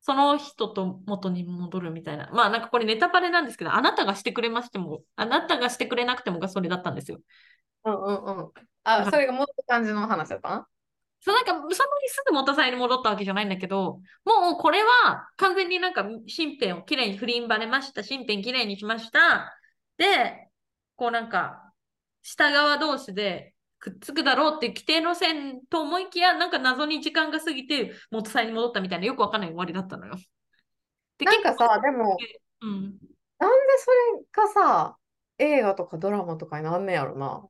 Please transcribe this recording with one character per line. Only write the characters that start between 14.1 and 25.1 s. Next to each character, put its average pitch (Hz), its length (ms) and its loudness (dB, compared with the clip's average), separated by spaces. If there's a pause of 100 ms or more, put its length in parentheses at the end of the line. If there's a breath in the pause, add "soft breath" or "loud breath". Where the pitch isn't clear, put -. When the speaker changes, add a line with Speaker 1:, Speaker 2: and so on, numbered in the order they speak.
Speaker 1:
も 359 340 4
う - 0 -
こ - 120 4
れ 381 120 4
は 453 540 4
完 381 180 2
全 370 140 0
に 359 100 -2
な 359 120 0
ん - 20 -12
か 208 100 -2
身 226 520 -6
辺 202 180 -2
を 170 100 -8
き 294 140 -4
れ 247 100 0
い 202 40 -2
に、 196 80 -8
不 240 80 -6
倫 240 200 -2
バ 220 120 2
レ 226 80 -4
ま 262 160 0
し - 100 -14
た、 214 100 -10
身 269 180 -8
辺 208 220 -4
き 240 100 -6
れ 254 120 0
い - 20 -4
に 202 120 -8
し 208 80 -10
ま 226 120 -2
し 220 120 -16
た。 302 440 2 (440 loud breath)
で、 339 500 2 (480)
こ 240 120 -2
う - 20 0
な 233 120 -2
ん 220 60 -12
か、 - 440 -6 (500)
下 294 300 0
側 294 260 4
同 294 200 0
士 214 160 -12
で 190 400 -4 (240)
く - 120 -12
っ 185 100 -16
つ - 120 -14
く 294 100 -2
だ 262 120 4
ろ 294 160 4
う 311 60 -4
っ - 40 -10
て 240 60 -2
い 202 60 -4
う - 40 -14
既 - 80 -16
定 320 160 2
路 339 140 0